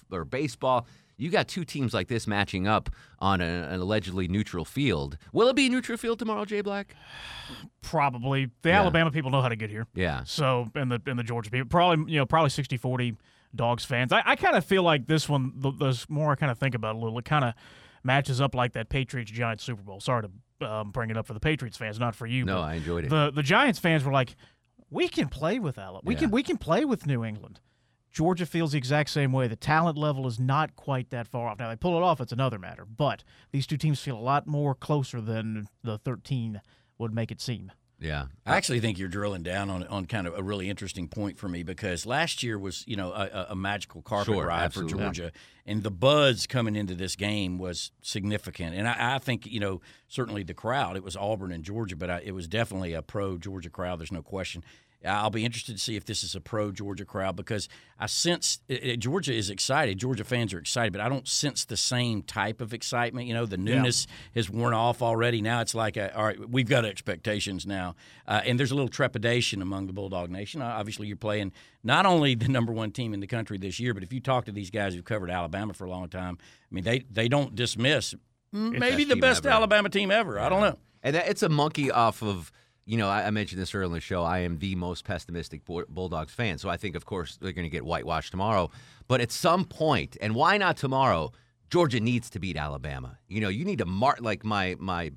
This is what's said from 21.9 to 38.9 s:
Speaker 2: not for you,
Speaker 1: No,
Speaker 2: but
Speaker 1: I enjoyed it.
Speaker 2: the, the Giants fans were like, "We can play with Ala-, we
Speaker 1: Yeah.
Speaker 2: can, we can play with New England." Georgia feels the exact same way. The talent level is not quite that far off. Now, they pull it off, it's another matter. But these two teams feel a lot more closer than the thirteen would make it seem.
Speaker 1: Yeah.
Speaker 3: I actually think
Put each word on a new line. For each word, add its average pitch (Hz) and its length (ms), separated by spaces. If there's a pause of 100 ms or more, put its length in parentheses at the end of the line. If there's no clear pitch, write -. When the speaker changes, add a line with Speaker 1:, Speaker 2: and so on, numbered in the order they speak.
Speaker 2:
not 120 160
for 120 120
you, 123 180
Speaker 1:
No, 95 120
Speaker 2:
but 90 60
Speaker 1:
I 78 120
enjoyed 82 300
it. 98 60
Speaker 2:
the, 147 240
the 147 80
Giants 202 360
fans 160 260
were 139 80
like, 135 240 (540)
"We 349 180
can 247 200
play 165 300
with 175 200
Ala-, 95 260
we - 100
Speaker 1:
Yeah. - 60
Speaker 2:
can, 320 100
we 233 120
can 320 160
play 185 260
with 262 220
New 127 180
England." 107 360 (520)
Georgia 175 320
feels 165 280
the 151 60
exact 143 320
same 139 220
way. 131 140
The 113 100
talent 156 400
level 147 300
is 120 140
not 139 340
quite 131 360
that 120 180
far 120 200
off. 104 120
Now, 117 80
they 113 80
pull 175 200
it 165 60
off, 180 180
it's 120 120
another 123 260
matter. 90 260
But 113 380 (300)
these 139 160
two 151 80
teams 147 240
feel 131 160
a 107 40
lot 135 280
more 147 260
closer 131 460
than 110 480 (140)
the 110 160
thirteen 113 600 (380)
would 113 160
make 113 160
it 107 100
seem. 92 320 (280)
Speaker 1:
Yeah. 73 260 (200)
Speaker 3:
I 139 100
actually 143 240
think 107 180